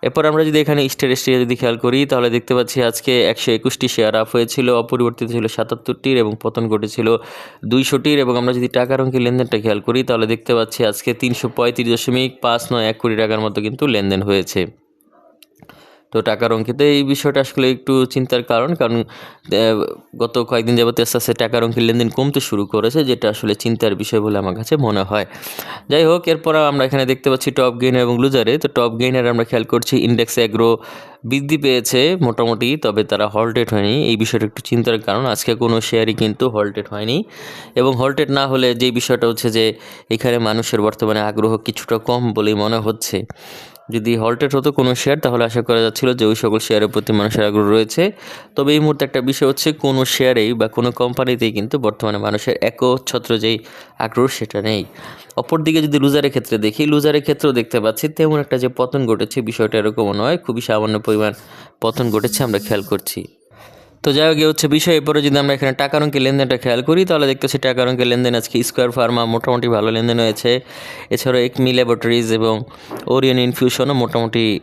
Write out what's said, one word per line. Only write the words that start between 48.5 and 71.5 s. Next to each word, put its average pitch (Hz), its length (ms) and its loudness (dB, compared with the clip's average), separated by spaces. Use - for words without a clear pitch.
তবে 139 200 0
এই 151 80 4
মুহূর্তে 147 240 0
একটা 135 120 -2
বিষয় 135 220 0
হচ্ছে 147 180 0
কোনো 135 180 2
শেয়ারেই 123 360 2
বা 113 80 2
কোনো 120 120 0
কোম্পানিতেই 123 560 0
কিন্তু 107 180 -4
বর্তমানে 104 400 -2
মানুষের 104 300 -2
একচ্ছত্র 127 600 -2
যেই 113 140 0
আগ্রহ 120 220 2
সেটা 107 300 -6
নেই। 110 140 0
অপরদিকে 160 440 0
যদি 147 180 0
লুজারের 143 320 2
ক্ষেত্রে 113 200 -2
দেখি, 107 160 -2
লুজারের 147 340 2
ক্ষেত্রেও 143 340 0
দেখতে 117 240 -2
পাচ্ছি 110 220 -2
তেমন 156 260 2
একটা 139 200 -2
যে 127 60 0
পতন 131 300 0
ঘটেছে 107 280 -2
বিষয়টা 110 320 -2
এরকমও 107 400 0
নয়, 143 140 0
খুবই 117 220 -4
সামান্য 107 280 0
পরিমাণ 107 260 2
পতন 113 300 0
ঘটেছে 107 340 0
আমরা 101 180 0
খেয়াল 101 260 -2
করছি। 95 300 -6
তো 151 140 0
যাই 156 120 4
হোক, 156 140 2
এ - 80 4
হচ্ছে 151 160 -2
বিষয়। 165 220 2
এরপরে 147 260 0
যদি 143 180 4
আমরা 139 140 2
এখানে 135 240 0
টাকার 143 240 0
অঙ্কের 139 200 0
লেনদেনটা 135 380 2
খেয়াল 123 260 0
করি, 170 200 4
তাহলে 151 220 2
দেখতে 135 140 -4
পাচ্ছি 131 220 -2
টাকার 127 220 0
অঙ্কের 123 220 0
লেনদেন 123 280 2
আজকে - 160 -8
স্কয়ার 123 280 0
ফার্মা 120 260 0
মোটামুটি 120 420 0
ভালো 107 200 0
লেনদেন 117 280 0
হয়েছে, 113 280 0
এছাড়াও 127 320 0
একমি 127 300 0